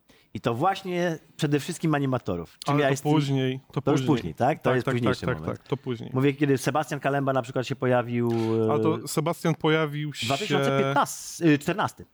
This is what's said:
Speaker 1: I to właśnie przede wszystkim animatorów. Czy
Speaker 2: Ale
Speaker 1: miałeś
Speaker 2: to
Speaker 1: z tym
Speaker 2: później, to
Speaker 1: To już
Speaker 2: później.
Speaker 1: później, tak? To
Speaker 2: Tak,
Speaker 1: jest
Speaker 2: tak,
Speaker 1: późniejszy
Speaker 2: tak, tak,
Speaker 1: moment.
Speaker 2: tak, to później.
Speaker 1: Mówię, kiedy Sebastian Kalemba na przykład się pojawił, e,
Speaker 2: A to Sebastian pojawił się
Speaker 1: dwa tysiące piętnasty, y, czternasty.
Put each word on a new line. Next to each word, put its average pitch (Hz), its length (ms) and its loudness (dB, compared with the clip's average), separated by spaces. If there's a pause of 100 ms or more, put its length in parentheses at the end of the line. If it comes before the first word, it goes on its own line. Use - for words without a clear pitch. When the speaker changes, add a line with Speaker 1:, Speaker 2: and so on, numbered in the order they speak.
(340)
Speaker 1:
I 104 80 -8
to 120 120 0
właśnie 175 640 -2 (200)
przede 147 220 2
wszystkim 160 360 -2
animatorów. 123 680 -2
Czy 147 60 0
Speaker 2:
Ale 143 100 4
Speaker 1:
miałeś 139 140 2
Speaker 2:
to 135 40 -4
Speaker 1:
z - 40 -10
tym 147 80 2
Speaker 2:
później, 135 480 0 (120)
to - 100 -4
Speaker 1:
To 139 100 0
już 143 100 2
Speaker 2:
później. 131 160 2
Speaker 1:
później, 87 160 -6
tak? 143 240 0
To - 60 -10
Speaker 2:
Tak, 123 120 2
Speaker 1:
jest 120 100 0
Speaker 2:
tak, 131 100 0
Speaker 1:
późniejszy 120 260 0
Speaker 2:
tak, - 80 -2
tak, 120 100 -4
Speaker 1:
moment. 113 200 -8
Speaker 2:
tak, - 80 -20
to 135 100 -2
później. 120 360 -8
Speaker 1:
Mówię, 135 200 2
kiedy 139 240 2
Sebastian 143 420 -2
Kalemba 139 340 0
na 131 80 2
przykład 123 260 -4
się 131 80 -4
pojawił, 120 560 2 (380)
e, - 40 2
Speaker 2:
A - 60 2
to - 280 0
Sebastian 165 480 -2
pojawił 151 580 0
się - 120 -8
Speaker 1:
dwa 135 120 0
tysiące 139 460 2
piętnasty, - 680 0
y, 147 100 8
czternasty. 160 540 -4